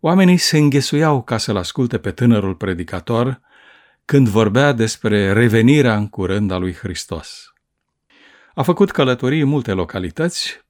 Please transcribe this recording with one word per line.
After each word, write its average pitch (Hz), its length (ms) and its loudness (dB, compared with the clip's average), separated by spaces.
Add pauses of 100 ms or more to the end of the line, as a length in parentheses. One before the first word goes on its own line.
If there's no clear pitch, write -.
Oamenii 180 320 4
se 156 220 0
înghesuiau 147 640 2
ca - 140 -6
să-l 107 200 -4
asculte 120 420 -4
pe 101 120 -6
tânărul 104 440 0
predicator 95 880 -6 (640)
când 135 240 2
vorbea 110 440 2
despre 107 600 -2
revenirea 117 640 4
în 104 120 -4
curând 104 420 -4
a 92 60 -4
lui 90 180 -4
Hristos. - 800 -12 (1000)
A - 80 -4
făcut 180 280 2
călătorii 131 500 0
în 143 80 2
multe 135 240 -2
localități 92 960 -6